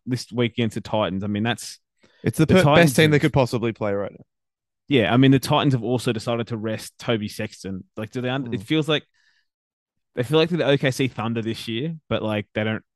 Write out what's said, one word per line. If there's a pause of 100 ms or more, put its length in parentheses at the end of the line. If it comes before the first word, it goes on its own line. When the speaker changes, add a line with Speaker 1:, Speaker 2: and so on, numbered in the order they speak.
Speaker 1:
this
week
against
the
Titans.
I
mean,
that's (440)
Speaker 2:
It's
the
Speaker 1:
the
Speaker 2:
per-,
Speaker 1:
Titans
Speaker 2:
best
team
they
Speaker 1:
have
Speaker 2:
could
possibly
play
right
now. (640)
Speaker 1:
Yeah,
I
mean,
the
Titans
have
also
decided
to
rest
Toby
Sexton. (140)
Like,
do
they
un-,
it
Speaker 2:
Hmm.
Speaker 1:
feels
like (1120)
they
feel
like
they're
the
O
K
C
Thunder
this
year, (120)
but,
like,
they
don't. (120)